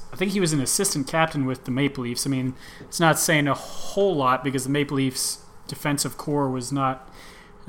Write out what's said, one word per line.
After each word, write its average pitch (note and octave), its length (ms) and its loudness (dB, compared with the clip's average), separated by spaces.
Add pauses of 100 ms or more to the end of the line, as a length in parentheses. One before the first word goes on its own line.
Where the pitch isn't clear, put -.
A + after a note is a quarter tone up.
(100)
I - 60 -12
think G3+ 160 0
he G3+ 80 2
was D#3+ 140 4
an C#3+ 80 4
assistant D3 440 0
captain D#3+ 380 2
with B2+ 220 -4
the - 40 -4
Maple C3+ 340 0
Leafs. A#2+ 220 -4
I C#3 40 0
mean, C3 240 0 (260)
it's - 180 -10
not D#3+ 200 6
saying D3+ 280 4
a C#3 60 2
whole - 640 0
lot C3 260 4
because C3+ 220 0
the B2+ 60 -2
Maple C#3+ 260 0
Leafs - 460 -2 (240)
defensive - 500 -2
core C#3+ 320 0
was B2+ 240 -4
not C3+ 340 -2 (600)